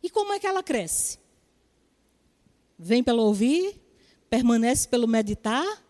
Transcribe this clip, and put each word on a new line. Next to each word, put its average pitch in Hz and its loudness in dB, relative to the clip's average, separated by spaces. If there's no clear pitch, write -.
E 349 -6
como 403 -2
é 403 -2
que 415 -6
ela 381 -2
cresce? - -4
Vem 214 0
pelo 233 2
ouvir, 254 2
permanece 233 2
pelo 247 0
meditar. 226 -2